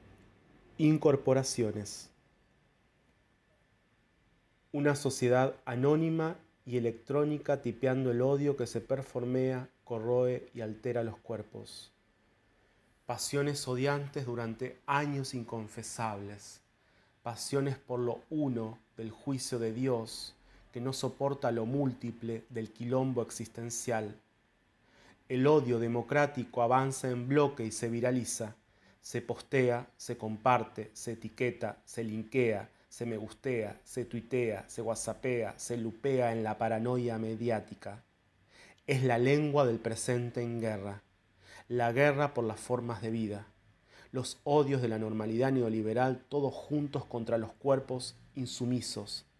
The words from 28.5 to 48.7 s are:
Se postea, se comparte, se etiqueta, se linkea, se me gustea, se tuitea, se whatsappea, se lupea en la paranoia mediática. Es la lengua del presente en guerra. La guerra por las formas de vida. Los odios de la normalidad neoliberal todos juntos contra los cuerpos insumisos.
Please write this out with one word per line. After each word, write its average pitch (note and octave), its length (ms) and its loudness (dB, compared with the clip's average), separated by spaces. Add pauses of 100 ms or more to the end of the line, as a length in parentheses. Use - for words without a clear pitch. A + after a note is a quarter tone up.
Se - 220 -6
postea, B2 640 2 (100)
se - 180 -8
comparte, A2 800 0
se - 200 -8
etiqueta, A#2 720 -4
se - 180 -8
linkea, A2 640 0 (180)
se - 200 -8
me A2+ 100 -4
gustea, A2 640 -4
se A#2+ 220 -6
tuitea, A#2 640 -2
se A2+ 140 -8
whatsappea, A2+ 720 -2
se - 180 -6
lupea A#2+ 580 0
en A2+ 100 -2
la G#2+ 160 -2
paranoia A#2 580 0
mediática. A2 840 -4 (800)
Es C3+ 160 2
la B2 160 4
lengua C#3+ 480 4
del A2+ 140 2
presente A#2+ 640 -2
en A#2 180 -4
guerra. G2+ 400 -4 (680)
La A#2+ 260 2
guerra C#3+ 420 4
por A#2+ 80 0
las A2 160 -4
formas A#2+ 420 -4
de A2+ 80 -4
vida. G#2 380 -4 (640)
Los B2+ 320 -6
odios C#3 400 4
de A#2+ 40 2
la A2 120 0
normalidad A2 520 0
neoliberal A#2+ 800 2
todos C#3+ 240 0
juntos C#3+ 520 -4
contra A#2 340 0
los G#2+ 140 -6
cuerpos C3 600 0 (200)
insumisos. B2 920 -4 (140)